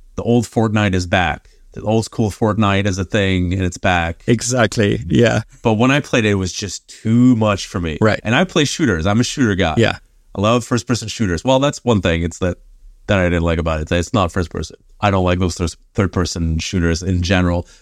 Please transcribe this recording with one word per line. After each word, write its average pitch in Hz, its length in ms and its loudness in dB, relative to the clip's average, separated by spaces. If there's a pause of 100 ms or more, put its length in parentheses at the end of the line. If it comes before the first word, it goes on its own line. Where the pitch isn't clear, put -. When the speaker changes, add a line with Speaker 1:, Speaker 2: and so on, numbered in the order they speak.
(160)
Speaker 1:
the - 60 -8
old 117 220 2
Fortnite 104 500 0
is 92 120 0
back. 87 420 -2 (240)
The - 100 -14
old 110 220 0
school 110 260 -2
Fortnite 101 560 0
is 95 120 -2
a 95 60 -2
thing, 92 480 0
and 95 100 -2
it's 87 160 -4
back. 85 480 -2
Speaker 2:
Exactly, 113 800 0
yeah. 117 340 2 (200)
Speaker 1:
But 113 120 2
when 120 160 2
I 143 100 2
played 123 240 0
it, 107 60 2
it 101 60 2
was 92 160 -2
just - 360 -10
too 120 480 4
much 107 300 0
for - 140 -6
me. 80 200 -4
Speaker 2:
Right. 107 240 2
Speaker 1:
And 110 100 0
I 165 100 2
play 175 200 0
shooters. 95 420 0
I'm 107 140 2
a 123 40 2
shooter 113 300 0
guy. 87 220 0
Speaker 2:
Yeah. 107 220 2 (360)
Speaker 1:
I 95 80 -6
love 113 240 2
first-person 117 420 -4
shooters. 98 360 -2
Well, 131 160 2
that's 143 220 -2
one 110 200 2
thing. 85 200 0
It's 82 180 -4
that, 87 180 -2 (480)
that 104 120 2
I 90 120 2
didn't 85 140 0
like 82 140 0
about 80 220 -2
it. 78 100 -6
It's 87 220 -2
not 92 180 2
first 90 200 -4
person. - 260 -10 (240)
I 107 100 0
don't 95 140 2
like 90 140 2
those 90 160 0
thir-, 87 140 -2 (260)
third-person 82 640 -2
shooters 85 440 -2
in 90 200 0
general. 87 440 0 (160)